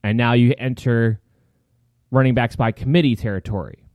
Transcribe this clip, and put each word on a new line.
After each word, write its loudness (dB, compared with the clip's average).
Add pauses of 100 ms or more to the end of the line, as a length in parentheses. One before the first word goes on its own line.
and 0
now 2
you 4
enter -2 (880)
running 2
backs -2
by -2
committee 0
territory. -8 (120)